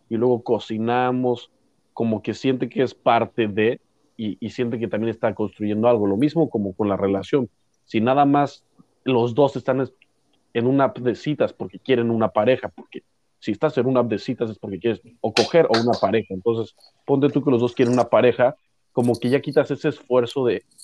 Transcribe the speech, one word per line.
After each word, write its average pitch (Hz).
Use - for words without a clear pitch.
y 113
luego 120
cocinamos", 120
como 110
que 110
siente 131
que 135
es 120
parte 113
de, 107
y, 107
y 107
siente 120
que 113
también 110
está 110
construyendo 107
algo. 110
Lo 98
mismo 147
como 98
con 107
la 95
relación. 98
Si -
nada 131
más 143
los 120
dos 110
están 131
es-, 123
en 117
una 135
app -
de 123
citas 131
porque -
quieren 117
una 113
pareja, 113
porque -
si -
estás 151
en 120
una 131
app 120
de 107
citas 117
es 107
porque 98
quieres 110
o 117
coger 156
o 110
una 117
pareja. 104
Entonces, 113
ponte 139
tú 127
que 147
los 117
dos 120
quieren 123
una 120
pareja, 123
como 120
que 120
ya 139
quitas 143
ese 147
esfuerzo 131
de 107